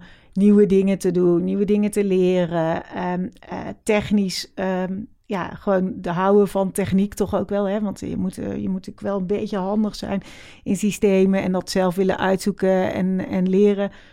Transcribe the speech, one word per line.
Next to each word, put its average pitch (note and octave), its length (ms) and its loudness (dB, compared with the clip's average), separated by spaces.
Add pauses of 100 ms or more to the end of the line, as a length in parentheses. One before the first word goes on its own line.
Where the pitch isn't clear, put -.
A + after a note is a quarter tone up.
(320)
nieuwe G#3 340 6
dingen G3 320 4
te F#3 120 0
doen, F3 340 2
nieuwe G3 200 0
dingen G#3 260 2
te G#3 140 0
leren, F3+ 800 0 (100)
ehm, F3+ 340 -4 (200)
eh, - 100 -10 (240)
technisch, G#3 720 0
ehm, F#3 380 -4 (340)
ja, F#3 280 -6
gewoon F#3 420 0
de F3+ 140 -6
houden G3 380 4
van G3 240 -2
techniek F#3+ 420 0
toch G3+ 220 -2
ook F#3+ 120 -4
wel, G3+ 160 -2
hè? G3 160 -2
Want G3+ 200 -6
je - 160 -8
moet, F#3 220 -4
eh, - 60 -8
je G3+ 240 -6
moet F#3 180 -6
natuurlijk - 140 -16
wel G3+ 180 -4
een F#3 80 -4
beetje G#3 300 -4
handig G3+ 380 -2
zijn G3 280 -6 (400)
in G3 140 -2
systemen F#3+ 680 2
en F#3 100 -2
dat F3+ 180 -4
zelf F#3 240 0
willen F#3+ 240 0
uitzoeken F#3+ 760 0
en, F#3 360 -2
en F#3 200 0
leren. G3 420 2 (220)